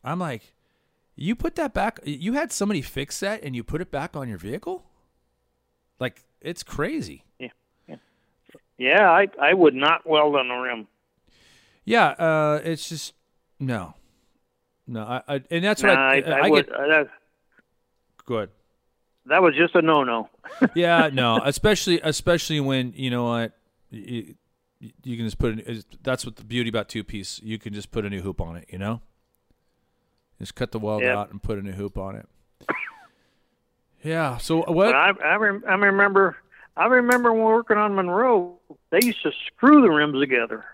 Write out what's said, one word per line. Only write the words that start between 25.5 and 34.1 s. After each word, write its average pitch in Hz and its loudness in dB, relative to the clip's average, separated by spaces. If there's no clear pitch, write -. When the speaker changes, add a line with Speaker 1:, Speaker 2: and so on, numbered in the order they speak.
Speaker 1:
in, 110 -8
is, 110 -12
that's 127 -4
what 117 -14
the 110 -20
beauty 117 -4
about 107 -4
two-piece, 101 -10
you 110 -10
can 104 -12
just 104 -14
put 107 -4
a 101 -6
new 98 -8
hoop 92 -6
on 85 -10
it, 87 -18
you 92 -14
know? 110 -6
Just - -14
cut - -8
the 113 -8
weld 107 -4
Speaker 2:
Yeah. 104 -2
Speaker 1:
out 104 -10
and 101 -18
put 104 -6
a - -10
new 98 -12
hoop 101 -10
on 95 -10
it. 107 -16
Yeah, 151 -4